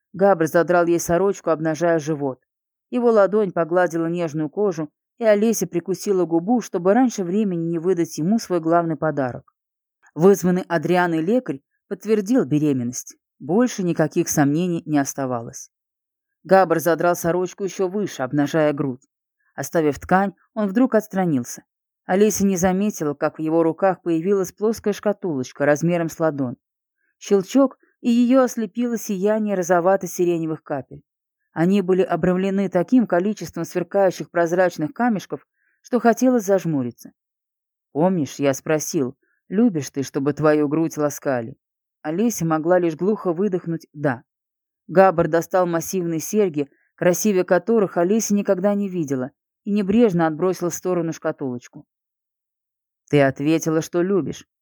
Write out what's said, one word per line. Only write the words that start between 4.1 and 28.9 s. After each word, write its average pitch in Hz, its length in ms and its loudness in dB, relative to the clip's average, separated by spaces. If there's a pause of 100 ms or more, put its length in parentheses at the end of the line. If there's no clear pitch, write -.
кожу, 175 400 -4 (280)
и 240 80 -4
Олеся 208 420 2
прикусила 180 580 -2
губу, 175 360 0
чтобы 185 320 0
раньше 233 300 0
времени 180 420 -2
не 170 140 -2
выдать 170 380 -2
ему 190 220 0
свой 180 220 -4
главный 165 340 0
подарок. 139 580 -6 (600)
Вызванный 180 540 4
Адрианой 170 520 0
лекарь 180 400 -2 (280)
подтвердил 208 560 0
беременность. 135 720 -2 (220)
Больше 202 440 0
никаких 165 460 0
сомнений 160 560 0
не 151 140 0
оставалось. 127 680 -6 (720)
Габр 175 360 4
задрал 165 360 2
сорочку 175 500 -2
еще 185 240 -4
выше, 185 340 -4
обнажая 147 480 0
грудь. 143 340 -4 (500)
Оставив 147 440 0
ткань, 190 340 0 (200)
он 208 140 -2
вдруг 233 280 2
отстранился. 180 680 -2 (420)
Олеся 202 400 2
не 196 120 0
заметила, 185 560 -2
как 151 240 -4
в - 40 -10
его 156 220 2
руках 180 380 0
появилась 180 500 -2
плоская 208 420 -2
шкатулочка 160 720 -4
размером 165 440 0
с - 100 -12
ладонь. 139 380 -2 (600)
Щелчок, 254 600 0 (240)
и - 80 -2
ее 247 340 4
ослепило 233 540 -4